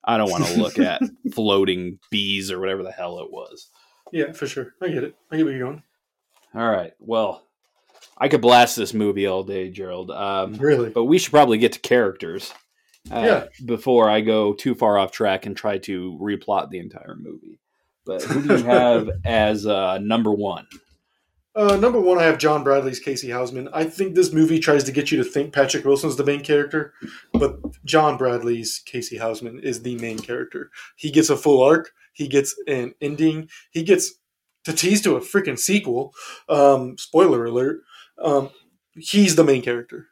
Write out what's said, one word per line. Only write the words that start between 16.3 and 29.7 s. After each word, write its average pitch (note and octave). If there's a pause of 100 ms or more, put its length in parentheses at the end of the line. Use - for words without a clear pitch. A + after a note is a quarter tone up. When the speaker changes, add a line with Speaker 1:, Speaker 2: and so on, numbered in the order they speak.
Speaker 1:
the F#2
entire -
movie. - (460)
But -
who C3+
do -
you A#2+
Speaker 2:
<laughs> -
Speaker 1:
have A#2+ (160)
as, G#2+
uh, F#2+
number G#2+
one? G2+ (840)
Speaker 2:
Uh, G3+
number A#3
one, F3+
I E3+
have D#3+
John D3+
Bradley's C3+
Casey C3+
Houseman. B2+
I D#3+
think F3+
this F3+
movie D#3+
tries D3
to C3+
get C#3+
you D3
to B2+
think D3
Patrick C#3
Wilson's C#3
the C3+
main C#3+
character, D3 (400)
but - (260)
John D3+
Bradley's A#2+
Casey A#2
Houseman A2+
is A#2+